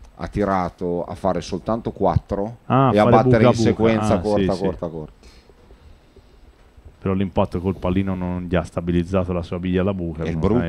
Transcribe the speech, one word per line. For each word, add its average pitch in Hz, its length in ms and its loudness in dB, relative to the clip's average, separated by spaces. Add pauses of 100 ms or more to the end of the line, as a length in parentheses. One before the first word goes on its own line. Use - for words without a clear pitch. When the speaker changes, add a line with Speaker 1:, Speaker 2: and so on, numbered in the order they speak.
(180)
Speaker 1:
Ha 85 100 -10
tirato 90 760 -2
a - 100 -10
fare 87 280 -2
soltanto 107 500 -6
quattro 98 760 -2
Speaker 2:
Ah, 131 260 4
Speaker 1:
e 101 40 4
a 104 60 8
Speaker 2:
fare 117 120 6
Speaker 1:
battere 117 280 6
Speaker 2:
buca 123 40 8
Speaker 1:
in 120 40 8
Speaker 2:
buca. - 20 6 (160)
Speaker 1:
sequenza 110 440 2
Speaker 2:
Ah, 101 80 2
Speaker 1:
corta, 101 320 0
Speaker 2:
sì, 90 80 -6
Speaker 1:
corta, 95 240 -4
Speaker 2:
sì. 82 80 -6
Speaker 1:
corta. 78 200 -12 (1900)
Speaker 2:
Però 95 140 -4
l'impatto 95 460 -2
col 90 160 -2
pallino 95 400 -2
non 90 340 -6
gli 87 60 0
ha 85 80 0
stabilizzato 87 680 -2
la 85 100 -4
sua 87 160 -8
biglia 90 220 0
alla 98 120 0
buca, 82 300 -6
Speaker 1:
E 80 60 -4
il 82 80 -4
Speaker 2:
non - 20 -4
Speaker 1:
brutto 98 200 2
Speaker 2:
è - 100 0